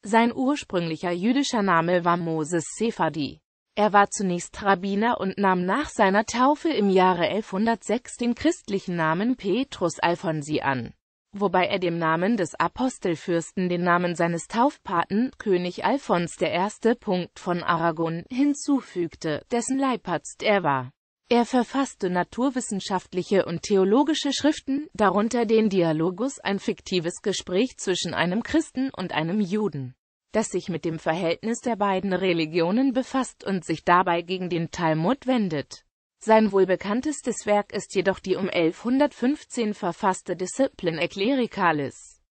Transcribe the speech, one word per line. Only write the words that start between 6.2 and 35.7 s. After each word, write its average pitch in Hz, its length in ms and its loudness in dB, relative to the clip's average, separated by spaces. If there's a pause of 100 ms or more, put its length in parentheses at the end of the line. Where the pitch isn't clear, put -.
Taufe 277 420 0
im 208 220 2
Jahre 185 360 4
elfhundertsechs 214 920 -2
den 240 180 -2
christlichen 196 600 -2
Namen 170 400 0
Petrus - 600 -2
Alfonsi 160 640 -2
an, 127 320 -4 (400)
wobei 185 340 2
er 196 120 -2
dem 170 200 0
Namen 170 380 2
des 175 180 -2
Apostelfürsten 175 1120 -2
den 175 140 -2
Namen 175 320 2
seines 170 320 -2
Taufpaten, 220 920 -2
König 180 480 -2
Alfons 190 500 0
der 170 160 -2
Erste 214 420 0
Punkt 180 460 -4
von 175 220 -4
Aragon, 165 680 -2
hinzufügte, 247 1200 -2
dessen 240 280 -2
Leibarzt 226 640 -4
er 202 200 4
war. 135 280 0 (380)
Er 240 180 4
verfasste 247 640 0
naturwissenschaftliche 190 1400 0
und 170 160 -6
theologische 254 680 4
Schriften, 285 600 0
darunter 214 540 2
den 220 220 4
Dialogus, 180 720 0
ein 196 220 -2
fiktives 180 640 -4
Gespräch 190 560 -2
zwischen 180 360 -4
einem 185 280 0
Christen 269 480 -2
und - 220 -8
einem 165 280 -2
Juden, 170 540 -4 (380)
das 220 180 0
sich 180 180 -4
mit 160 160 -6
dem 165 140 -4
Verhältnis 180 640 -2
der 233 160 -2
beiden 190 360 0
Religionen 175 800 2
befasst 254 500 -4
und 196 220 -4
sich 160 200 -4
dabei 175 360 4
gegen 180 300 -6
den 170 200 -2
Talmud 170 560 0
wendet. 196 600 -2 (360)